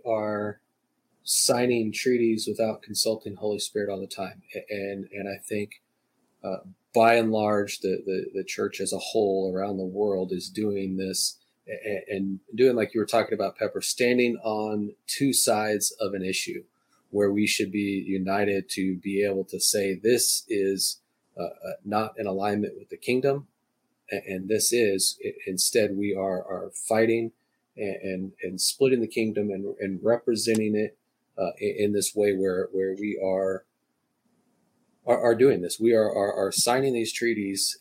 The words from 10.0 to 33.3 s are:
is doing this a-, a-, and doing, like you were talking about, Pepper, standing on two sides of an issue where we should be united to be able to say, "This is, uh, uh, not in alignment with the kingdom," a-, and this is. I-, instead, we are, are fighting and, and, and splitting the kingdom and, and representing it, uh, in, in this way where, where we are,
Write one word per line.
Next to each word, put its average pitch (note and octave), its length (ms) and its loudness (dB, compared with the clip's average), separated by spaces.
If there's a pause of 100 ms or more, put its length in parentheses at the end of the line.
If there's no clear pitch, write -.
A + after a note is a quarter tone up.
is F2+ 180 -6
doing G2 480 -2
this F#2+ 400 -4 (300)
a-, G#2+ 40 -12
a-, G#2 440 -6
and G2 240 -4 (140)
doing, B2 220 6
like A2 180 0
you A2+ 80 0
were G2+ 40 0
talking A2 280 0
about, G2 240 -4
Pepper, G2+ 240 -4
standing B2 560 2
on G#2+ 560 -2 (140)
two C#3 260 0
sides G#2+ 640 2
of G2 140 -2
an F#2+ 100 -4
issue - 400 -4 (480)
where G2+ 200 4
we G#2 160 2
should G2 240 0
be G2+ 360 -2
united G2 640 0
to F#2+ 280 -2
be G2 260 0
able F#2+ 220 0
to - 140 -10
say, G2 360 2
"This A2+ 540 2
is, G2 520 0 (360)
uh, F#2 60 -6
uh, F#2 300 -10 (100)
not G#2+ 360 -2
in G#2 80 -4
alignment G2+ 500 -2
with - 120 -20
the - 80 -12
kingdom," C#3 500 0 (640)
a-, G2+ 160 -4
and F#2+ 220 -6
this G#2+ 240 2
is. G2+ 520 2
I-, G#2 80 -6 (140)
instead, G2 500 0
we G2+ 180 -2
are, F#2+ 280 -2
are F#2 300 -8
fighting A2+ 580 2 (460)
and, G2+ 180 -4
and, F#2+ 360 -6 (120)
and F#2 180 -6
splitting B2+ 400 2
the A2 60 0
kingdom G#2+ 440 -2
and, G2 280 -6
and F#2+ 240 -4
representing A2 720 2
it, G#2+ 220 -2 (400)
uh, F#2 220 -2
in, G#2 180 -2
in G#2 160 2
this G2 220 0
way G#2 200 4
where, F#2+ 360 0
where F#2+ 280 0
we G#2 240 -4
are, F#2+ 420 0 (1400)